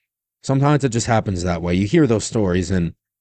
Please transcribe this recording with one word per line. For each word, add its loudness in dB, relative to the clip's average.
Sometimes 2
it 0
just -2
happens 0
that -2
way. 0
You 2
hear 4
those 0
stories, -2
and -2